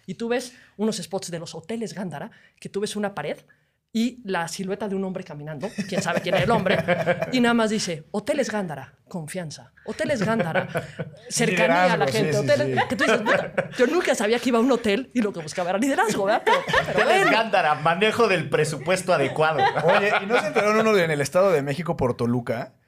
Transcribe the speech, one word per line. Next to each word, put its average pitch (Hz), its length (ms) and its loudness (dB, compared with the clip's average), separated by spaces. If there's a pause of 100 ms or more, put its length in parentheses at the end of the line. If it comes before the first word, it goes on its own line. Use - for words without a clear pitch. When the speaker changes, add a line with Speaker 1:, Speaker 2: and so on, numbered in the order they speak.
Speaker 1:
y 185 80 -8
tú 233 140 -6
ves 254 260 -4 (220)
unos 208 200 -2
spots 185 340 -8
de 170 80 -6
los 165 160 -12
hoteles 202 400 -8
Gándara, 180 360 -10 (280)
que - 100 -12
tú 196 120 -6
ves 208 160 -4
una 202 180 -4
pared 151 220 -6 (560)
y 226 320 -2
la 180 220 -2
silueta 196 420 -6
de 196 60 -4
un 196 80 -2
hombre 185 220 -6
caminando, 151 440 -10 (200)
quién 170 120 -4
sabe 170 200 0
quién 180 160 0
es 180 80 2
el 208 80 2
hombre, 185 260 2 (540)
y 254 80 2
nada 240 140 4
más 220 160 2
dice, 175 420 -4
"Hoteles 269 360 -2
Gándara, 165 460 -8 (140)
confianza. 160 640 -10 (120)
Hoteles 269 380 -2
Gándara, 180 460 0
Speaker 2:
<laughs> - 600 -10
Speaker 1:
cercanía 180 640 2
a 165 40 2
la 196 100 0
Speaker 2:
Liderazgo, - 60 0
Speaker 1:
gente". 214 200 0
Speaker 2:
sí, - 60 2
sí, 143 140 0
Speaker 1:
Hoteles, 135 300 2
Speaker 2:
sí. - 60 -4
Speaker 1:
que 254 80 -4
tú 208 80 -2
dices, 240 180 4
"Puta, - 540 -2
yo 247 120 4
nunca 330 260 0
sabía 220 240 0
que 240 120 -4
iba 233 80 4
a 226 40 4
un 262 80 4
hotel 226 420 0
y 247 100 -2
lo 202 100 -2
que 180 80 -10
buscaba 170 300 -4
era 196 100 0
liderazgo, 277 440 0
¿verdad?". 214 200 2
Pero, 494 140 4 (280)
pero - 140 -2
Speaker 3:
Hoteles 330 220 4
Speaker 1:
bueno. 311 100 4
Speaker 3:
Gándara, 196 420 4
manejo 196 540 2
del 165 200 0
presupuesto 160 640 0
adecuado. 151 460 2 (240)
Speaker 2:
Oye, 202 300 4 (100)
¿y 196 40 -4
no 196 140 2
se 208 60 0
enteraron 208 320 2
uno 220 140 4
de, 196 120 6
en 160 60 0
el 147 100 0
estado 180 300 4
de 147 120 4
México 156 340 -4
por 123 200 0
Toluca 120 580 -2 (140)